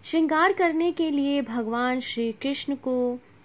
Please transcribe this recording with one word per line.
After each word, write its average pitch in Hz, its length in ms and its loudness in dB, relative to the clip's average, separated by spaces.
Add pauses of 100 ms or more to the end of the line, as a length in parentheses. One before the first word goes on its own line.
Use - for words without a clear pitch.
श्रृंगार 320 500 2
करने 339 380 2
के 320 200 0
लिए 285 300 2
भगवान 240 580 -2
श्री 233 320 -4
कृष्ण 277 440 -4
को 247 440 -2 (260)